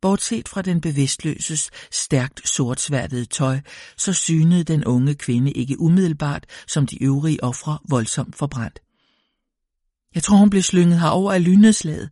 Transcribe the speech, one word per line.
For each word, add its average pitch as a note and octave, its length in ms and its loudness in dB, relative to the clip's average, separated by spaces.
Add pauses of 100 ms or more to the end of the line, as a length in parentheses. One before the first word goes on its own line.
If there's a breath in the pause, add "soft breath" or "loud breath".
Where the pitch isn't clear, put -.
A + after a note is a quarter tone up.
Bortset G3+ 480 -2
fra G3 120 -10
den F3+ 200 -2
bevidstløses D3+ 880 -4 (220 loud breath)
stærkt - 580 -4
sortsværtede B2+ 760 -4
tøj, C3 340 -2 (380 loud breath)
så - 160 -4
synede E3 500 2
den D#3 220 -2
unge B2+ 300 0
kvinde B2+ 360 -2
ikke C3 280 -4
umiddelbart D#3+ 680 0 (220 loud breath)
som C#3+ 200 0
de - 160 -8
øvrige C#3+ 400 0
ofre B2+ 340 -6 (120)
voldsomt B2+ 460 -2
forbrændt. C3+ 440 -8 (1400)
Jeg E3+ 80 -4
tror, G3+ 140 6
hun G#3 120 8
blev G3 140 2
slynget F3 360 4
herover F#3 340 0
af F#3 100 2
lynnedslaget F#3 680 4